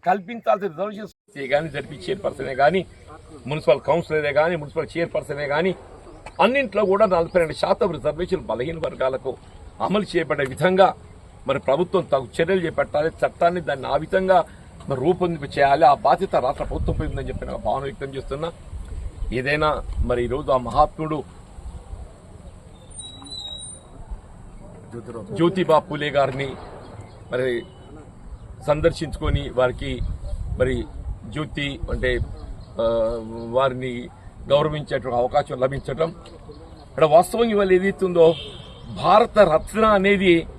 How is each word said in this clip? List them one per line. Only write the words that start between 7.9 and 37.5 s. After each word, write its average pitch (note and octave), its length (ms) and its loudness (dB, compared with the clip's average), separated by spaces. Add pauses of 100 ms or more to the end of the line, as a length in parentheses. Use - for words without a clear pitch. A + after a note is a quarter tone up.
రిజర్వేషన్ D3+ 540 -2
బలహీన C3+ 360 -4
వర్గాలకు C3 440 -2 (560)
అమలు F#3 260 0
చేయబడే D3+ 320 0 (100)
విధంగా F#3 340 6 (600)
మరి C3+ 180 2
ప్రభుత్వం E3+ 360 2 (100)
తగు C3+ 240 0
చర్యలు F3 300 2
చేపట్టాలి, D3 440 0 (100)
చట్టాన్ని F3 480 2
దాన్ని C3+ 240 -4
ఆ C#3 120 2
విధంగా F#3 340 4 (500)
మరి C3+ 160 -2
రూపొందింప E3+ 420 0 (100)
చేయాలి. C#3 360 6
ఆ - 20 8 (120)
బాధ్యత F3 280 2 (120)
రాష్ట్ర D3 240 -2
ప్రభుత్వంపై D3+ 400 -2
ఉందని C3 200 -6
చెప్పి B2 180 -8
నాకు B2+ 180 -8
భావన B2+ 220 0
వ్యక్తం C#3 280 -10
చేస్తున్నా. C#3+ 320 -6 (880)
ఏదైనా D3 300 0 (400)
మరి B2 180 0
ఈరోజు C#3 300 -4
ఆ - 20 4 (100)
మహాత్ముడు D3+ 500 0 (4000)
జ్యోతిబా E3 480 4
పూలే D3 320 -4
గారిని C3+ 320 0 (840)
మరి B2+ 160 0 (1200)
సందర్శించుకొని D3 720 0 (160)
వారికి B2+ 320 0 (680)
మరి B2+ 180 2 (580)
జ్యోతి C#3+ 320 -4 (260)
అంటే, B2 180 0 (720)
ఆ, - 20 0 (720)
వారిని B2+ 360 0 (580)
గౌరవించేటువంటి C#3 720 0
అవకాశం C#3 420 0
లభించడం, C#3 440 -2 (840)
ఇక్కడ D3 140 4 (100)
వాస్తవం A3 400 6